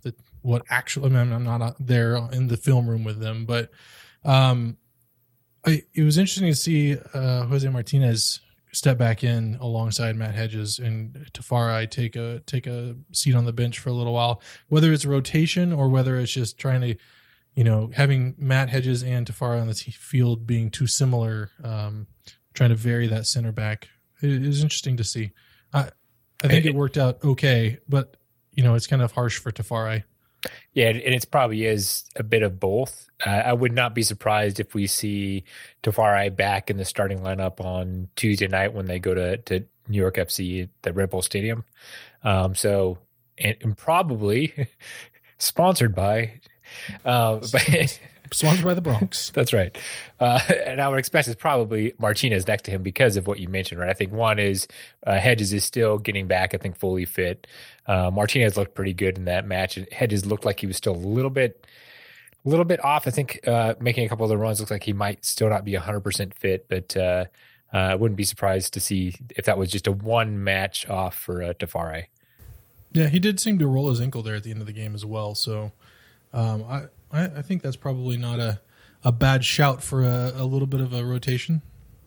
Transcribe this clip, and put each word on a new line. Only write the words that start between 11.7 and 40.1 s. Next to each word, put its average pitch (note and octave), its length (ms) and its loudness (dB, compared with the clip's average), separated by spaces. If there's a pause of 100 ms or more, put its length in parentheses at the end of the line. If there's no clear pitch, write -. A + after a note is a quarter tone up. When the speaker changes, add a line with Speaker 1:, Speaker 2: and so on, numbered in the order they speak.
Speaker 1:
take A#2+ 280 -4
a, A#2 280 -8
take C3 220 -4
a A#2+ 300 -8 (160)
seat C3+ 200 2
on A#2+ 120 4
the A#2 80 -2
bench A#2+ 260 -2
for C3+ 100 -6
a B2 40 0
little A#2+ 200 -2
while, A#2+ 280 2 (260)
whether D#3 240 6
it's C#3+ 140 2
rotation D#3+ 640 2
or C#3+ 160 2
whether C3 300 4
it's B2 160 -2
just A#2+ 240 -4
trying B2+ 240 0
to, A#2+ 140 -2 (600)
you B2+ 80 4
know, A2 320 4
having C3 420 2
Matt C3+ 320 2
Hedges B2+ 320 0
and B2 240 -2
Tafari A#2 360 -2
on A2+ 60 -2
the A2 60 -2
t-, - 180 -10
field A#2+ 540 0
being A2+ 240 0
too B2 180 -2
similar, A2+ 640 0 (120)
um, G#2+ 420 -6 (480)
trying A#2+ 180 6
to A2+ 40 4
vary A#2 320 0
that A2 180 -2
center A2+ 280 -2
back. G#2+ 340 -6 (340)
It, C3+ 220 2
it C#3+ 40 0
was C#3+ 140 2
interesting C#3 360 0
to A2 80 0
see. A2 260 -6 (420)
I, C#3 180 0 (520)
I D3 60 4
think D#3+ 160 6
Speaker 2:
It D#3 60 2
Speaker 1:
it C#3 40 0
worked C#3 220 0
out B2+ 260 2
okay, B2+ 640 2
but, C#3 300 0 (340)
you C#3 100 0
know, A#2+ 140 6
it's A#2 120 0
kind C3 140 2
of A#2 120 0
harsh A#2+ 260 -2
for A2+ 140 -8
Tafari. A2 500 -4 (720)
Speaker 2:
Yeah, A#2 160 6
and A2+ 100 2
it B2+ 320 -2
probably A2+ 340 2
is G#2+ 380 0 (120)
a - 60 -4
bit A2 220 2
of F#2+ 160 0
both. G#2 480 -2 (180)
Uh, G2+ 40 0
I A2+ 240 2
would B2 180 2
not A#2+ 240 0
be A2+ 80 0
surprised G#2+ 560 0
if - 160 -6
we G2+ 100 0
see G2 580 -4 (380)
Tafari G2+ 540 2
back G2 340 -2
in G2 80 -2
the F#2+ 80 -4
starting G2 340 -2
lineup F#2+ 460 -4
on F#2 500 -6
Tuesday G#2 320 0
night F#2+ 240 0
when G2 140 -6
they F2+ 140 -4
go F#2 160 -2
to, F2+ 220 -2
to F#2+ 280 -4 (220)
New G#2 100 -2
York F#2+ 220 2